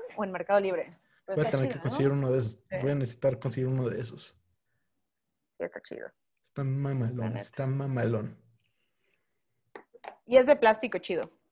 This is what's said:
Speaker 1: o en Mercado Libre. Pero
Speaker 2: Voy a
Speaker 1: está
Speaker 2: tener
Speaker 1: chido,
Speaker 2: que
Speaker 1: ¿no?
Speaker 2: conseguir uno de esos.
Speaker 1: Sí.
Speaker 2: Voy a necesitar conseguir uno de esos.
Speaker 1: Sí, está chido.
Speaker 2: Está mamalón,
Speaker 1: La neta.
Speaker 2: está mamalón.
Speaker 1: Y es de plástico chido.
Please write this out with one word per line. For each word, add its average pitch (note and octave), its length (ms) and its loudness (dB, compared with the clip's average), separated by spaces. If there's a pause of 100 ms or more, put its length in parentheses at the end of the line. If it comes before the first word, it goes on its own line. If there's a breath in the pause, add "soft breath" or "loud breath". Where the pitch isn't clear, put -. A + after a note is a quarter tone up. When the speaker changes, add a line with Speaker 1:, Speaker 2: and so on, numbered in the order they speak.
(160)
Speaker 1:
o G#3+ 80 -4
en F#3+ 80 -6
Mercado F#3 280 2
Libre. F#3 380 -4 (280)
Pero F#3+ 100 -4
Speaker 2:
Voy D3+ 80 2
a D3 40 0
Speaker 1:
está C#3 100 0
Speaker 2:
tener C3 140 2
Speaker 1:
chido, - 0 -
Speaker 2:
que C3 60 -8
Speaker 1:
¿no? - 120 -12
Speaker 2:
conseguir C#3 220 2
uno C#3 200 0
de C3 60 2
esos. A2+ 140 -2
Speaker 1:
Sí. - 300 -12
Speaker 2:
Voy C3+ 80 0
a C#3+ 60 0
necesitar C3 420 -2
conseguir B2+ 300 -2
uno C3 200 0
de G#2+ 120 -4
esos. - 360 -12 (1200)
Speaker 1:
Sí, E2+ 60 -6
está - 180 -10
chido. - 240 -14 (380)
Speaker 2:
Está - 200 -8
mamalón, C3+ 540 -2
Speaker 1:
La A2+ 100 -4
neta. A2+ 120 -4
Speaker 2:
está C3+ 260 -8
mamalón. B2 680 -2 (1900)
Speaker 1:
Y A#3 100 6
es B3 100 10
de C#4+ 100 8
plástico A3 420 4
chido. D#3+ 320 -4 (220)